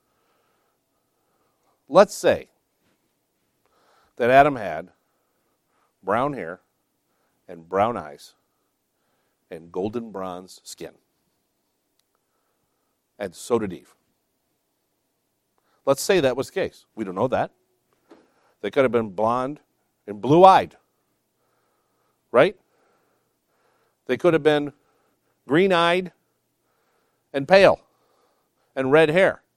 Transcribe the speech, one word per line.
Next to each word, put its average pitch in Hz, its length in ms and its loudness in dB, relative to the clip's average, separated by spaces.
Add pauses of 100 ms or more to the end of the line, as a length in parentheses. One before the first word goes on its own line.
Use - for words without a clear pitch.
(1900)
Let's 180 260 4
say 107 340 -2 (1700)
that 120 140 0
Adam 139 260 4
had 92 340 -10 (1120)
brown 120 320 -2
hair 90 260 -14 (880)
and 82 200 -20
brown 104 280 -2
eyes 76 380 -16 (1160)
and 85 220 -20
golden 110 400 -8
bronze 92 500 -14
skin. - 300 -18 (2250)
And 95 160 -12
so - 240 -4
did 101 140 -8
Eve. - 220 -20 (1900)
Let's 139 180 -2
say 190 180 0
that 127 160 0
was 127 100 -6
the - 80 -20
case. - 400 -8
We 110 100 -10
don't 92 100 -10
know 107 140 -2
that. 120 220 -4 (1080)
They 101 100 -8
could 135 140 0
have 117 80 -2
been 113 180 -2
blonde, 123 480 -4 (520)
and 101 100 -16
blue-eyed, 151 560 6 (1600)
right? 160 240 2 (1500)
They 127 100 -2
could 170 180 0
have 151 80 -2
been 147 300 0 (760)
green-eyed 175 640 0 (1200)
and 139 140 -6
pale 180 340 4 (960)
and 131 160 -2
red 156 160 4
hair, 170 340 0 (140)